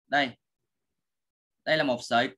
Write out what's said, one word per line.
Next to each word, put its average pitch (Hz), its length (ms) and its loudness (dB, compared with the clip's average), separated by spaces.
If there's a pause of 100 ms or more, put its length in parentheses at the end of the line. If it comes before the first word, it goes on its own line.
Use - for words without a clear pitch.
Đây. 135 240 0 (1300)
Đây 156 120 0
là 156 80 2
một 127 180 -2
sợi 123 360 0